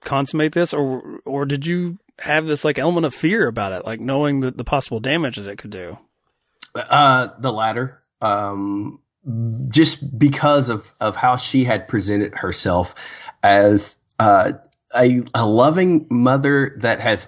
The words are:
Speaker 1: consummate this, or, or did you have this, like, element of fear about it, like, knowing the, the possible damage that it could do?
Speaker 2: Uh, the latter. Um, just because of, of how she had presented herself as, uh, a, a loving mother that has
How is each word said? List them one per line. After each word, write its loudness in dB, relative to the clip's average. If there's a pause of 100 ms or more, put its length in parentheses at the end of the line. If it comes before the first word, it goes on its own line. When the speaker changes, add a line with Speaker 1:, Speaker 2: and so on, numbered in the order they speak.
Speaker 1:
consummate -2
this, 0
or, -4
or -4
did -4
you -4 (200)
have -2
this, -2
like, 0
element 0
of -4
fear 0
about -4
it, -8
like, -8
knowing -2
the, -2
the -10
possible -4
damage -4
that -12
it -12
could -16
do? -14 (800)
Speaker 2:
Uh, 4 (100)
the -2
latter. -4 (220)
Um, -4 (680)
just 0
because 2
of, -6
of -2
how 2
she 0
had -2
presented -2
herself -2 (480)
as, 4 (220)
uh, 4 (400)
a, 4 (120)
a 0
loving 4
mother 2
that 0
has -2